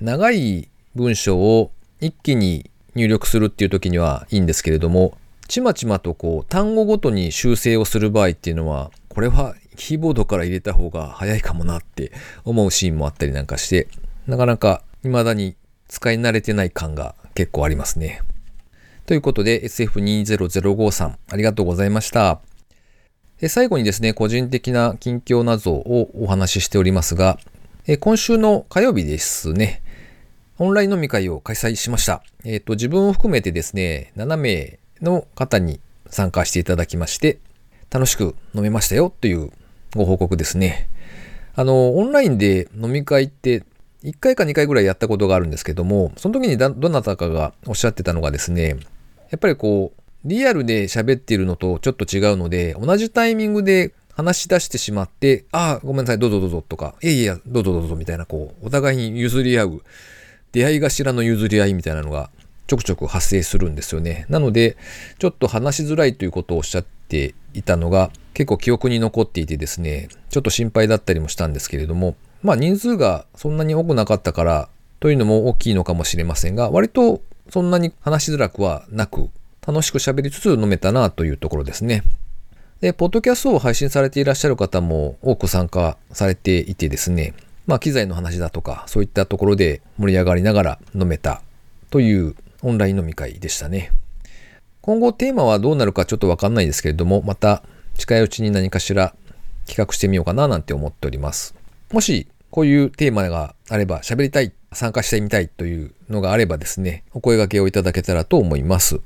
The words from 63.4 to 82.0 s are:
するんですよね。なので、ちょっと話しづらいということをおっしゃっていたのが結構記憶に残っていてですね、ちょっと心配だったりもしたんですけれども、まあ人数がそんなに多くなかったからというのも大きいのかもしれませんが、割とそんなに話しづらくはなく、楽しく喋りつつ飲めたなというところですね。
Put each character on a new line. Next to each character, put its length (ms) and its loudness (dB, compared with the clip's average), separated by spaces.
す 160 2
る 120 2
ん 40 -6
で 80 -10
す 120 -10
よ 60 -4
ね。 280 -6
な 100 2
の 140 2
で、 240 4
ち 60 -4
ょ 40 4
っ 100 -8
と 100 2
話 360 -2
し 60 -6
づ 60 -2
ら 100 4
い 80 2
と 100 -6
い 40 0
う 20 -6
こ 120 -4
と 120 -4
を 40 0
お 20 -2
っ 20 -2
し 140 -6
ゃ 40 -2
っ 40 -4
て 260 -2
い 80 -8
た 140 2
の 120 0
が 220 2
結 140 0
構 100 0
記 120 0
憶 200 2
に 100 0
残 220 0
っ 40 0
て 140 -6
い 60 -2
て 100 -4
で 100 -6
す 140 -8
ね、 280 -6
ち 80 -2
ょ 40 0
っ 20 -2
と 80 -2
心 200 -2
配 180 4
だ 80 4
っ 40 4
た 140 0
り 60 -2
も 80 -6
し 80 -10
た 100 -2
ん 80 -4
で 60 -6
す 100 -10
け 80 -6
れ 80 -4
ど 80 -4
も、 220 -2
ま 100 2
あ 40 2
人 220 0
数 180 -2
が 280 2
そ 140 -8
ん 80 -2
な 80 -2
に 100 0
多 100 0
く 100 0
な 100 2
か 100 0
っ 80 -2
た 100 -2
か 120 0
ら 240 0
と 100 2
い 40 4
う 20 2
の 80 2
も 220 2
大 80 2
き 160 2
い 40 2
の 100 2
か 100 -2
も 100 -2
し 140 -4
れ 60 0
ま 120 -4
せ 140 0
ん 40 -2
が、 160 0
割 200 0
と 320 2
そ 120 -2
ん 80 0
な 80 2
に 220 -2
話 240 0
し 80 -4
づ 40 -2
ら 140 0
く 120 -4
は 280 -2
な 160 -2
く、 240 -2
楽 160 0
し 80 -2
く 80 0
喋 240 0
り 80 -4
つ 100 -12
つ 140 2
飲 140 2
め 80 2
た 160 0
な 180 2
と 140 -4
い 60 0
う 60 -4
と 120 -6
こ 100 -4
ろ 60 -4
で 80 -8
す 120 -6
ね。 180 0